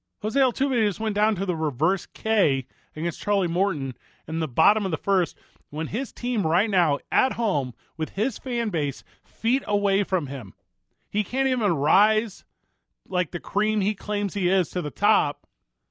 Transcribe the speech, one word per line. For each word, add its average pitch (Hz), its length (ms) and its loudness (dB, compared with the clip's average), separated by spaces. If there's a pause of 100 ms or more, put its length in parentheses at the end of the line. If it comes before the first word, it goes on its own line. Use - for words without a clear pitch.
(220)
Jose 220 180 -2
Altuve 262 460 2
just 202 140 -2
went 214 140 -2
down 208 220 2
to 185 100 -2
the 175 100 0
reverse 156 580 0
K 175 520 0 (300)
against 160 240 -4
Charlie 202 280 0
Morton 165 460 -2 (320)
in 160 140 -4
the 156 80 -2
bottom 196 360 4
of 190 60 0
the 165 60 0
first 190 400 0 (340)
when 151 180 -4
his 226 240 -4
team 240 340 -2
right 190 240 2
now 170 280 2 (140)
at 220 220 0
home 156 400 -2 (220)
with 156 140 -4
his 226 280 -2
fan 240 320 -2
base 147 340 -4 (180)
feet 247 440 -2
away 202 380 2
from 156 240 -2
him. 120 260 -8 (560)
He 208 120 -2
can't 269 260 -2
even 233 260 2
rise 202 680 2 (640)
like 180 260 -2
the 156 80 -4
cream 208 420 0
he 202 120 0
claims 202 400 -4
he 190 140 0
is 185 220 2
to 180 100 -2
the 147 100 -4
top 196 560 0 (440)